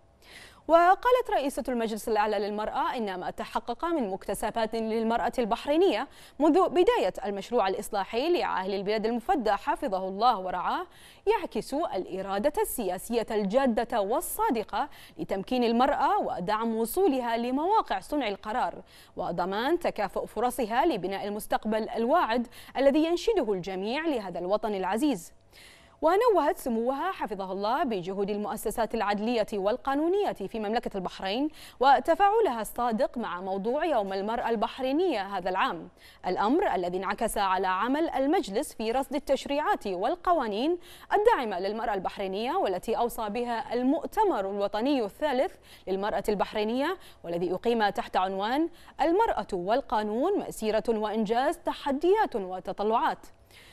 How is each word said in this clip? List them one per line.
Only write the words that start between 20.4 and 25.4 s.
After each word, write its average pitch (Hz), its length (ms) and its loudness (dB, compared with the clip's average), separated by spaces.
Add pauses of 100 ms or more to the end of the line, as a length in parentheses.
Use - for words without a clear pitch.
لبناء 196 420 -2
المستقبل 214 640 -2
الواعد 240 580 2 (300)
الذي 277 260 6
ينشده 339 500 2
الجميع 196 520 -4
لهذا 196 340 -2
الوطن 208 360 -2
العزيز. 202 580 -2 (680)